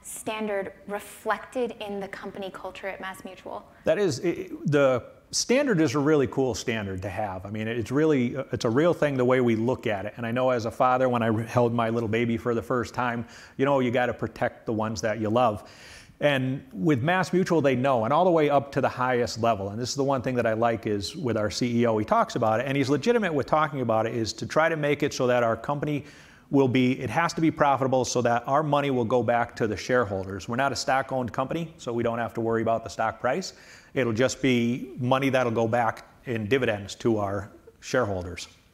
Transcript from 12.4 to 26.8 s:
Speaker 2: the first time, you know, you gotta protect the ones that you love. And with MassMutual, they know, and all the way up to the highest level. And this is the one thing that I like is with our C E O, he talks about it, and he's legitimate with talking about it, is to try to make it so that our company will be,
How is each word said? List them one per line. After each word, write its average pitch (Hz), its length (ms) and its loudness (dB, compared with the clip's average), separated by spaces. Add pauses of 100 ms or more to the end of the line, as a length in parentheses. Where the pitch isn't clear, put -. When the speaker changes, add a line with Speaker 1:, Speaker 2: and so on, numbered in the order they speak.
Speaker 2:
the 113 80 -2
first 123 320 -4
time, 120 320 -2 (300)
you 131 80 0
know, 139 160 4
you 123 120 0
gotta 123 220 0
protect - 520 -4
the 120 80 -4
ones 107 260 -2
that 110 220 -2
you 107 80 0
love. 113 420 2 (480)
And 131 540 0
with 160 280 2
MassMutual, 175 640 2
they 131 140 2
know, 123 260 2
and 113 80 0
all 165 140 4
the 185 60 4
way 156 180 4
up 139 240 2
to 143 80 0
the 123 80 2
highest 120 520 -2
level. 104 280 0
And 107 100 -8
this 123 80 -6
is - 80 -6
the 135 80 -2
one 135 180 0
thing 127 140 -2
that 120 100 0
I 113 60 2
like 117 340 0
is 104 300 -4
with 117 220 -2
our 104 120 0
C 117 300 0
E 120 80 4
O, 110 100 2
he 107 60 0
talks 220 320 2
about 113 240 2
it, 131 60 -2
and 135 100 -2
he's 135 140 0
legitimate 185 440 2
with 135 120 0
talking 151 340 2
about 110 260 2
it, 117 100 -4
is 110 180 -2
to - 120 -10
try 156 220 2
to 165 80 0
make 147 260 0
it 147 120 0
so 127 140 0
that 123 160 4
our 113 120 2
company 147 480 -4 (480)
will 135 160 6
be, 127 320 4